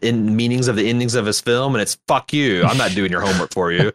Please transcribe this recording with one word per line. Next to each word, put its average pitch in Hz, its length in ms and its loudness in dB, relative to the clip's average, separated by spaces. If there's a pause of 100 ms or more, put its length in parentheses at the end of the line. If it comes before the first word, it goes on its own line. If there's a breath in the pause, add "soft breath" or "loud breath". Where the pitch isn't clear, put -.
in-, 110 280 0
meanings 120 320 0
of 120 80 0
the 104 140 0
endings 120 260 0
of 113 120 -2
his 104 140 -2
film, 127 360 0
and 107 60 0
it's, - 140 -4 (120)
"Fuck 160 240 0
you, 117 320 2
I'm 104 120 2
not 117 160 0
doing 95 200 0
your 87 80 -2
homework 92 320 -2
for 87 180 -2
you," 87 240 2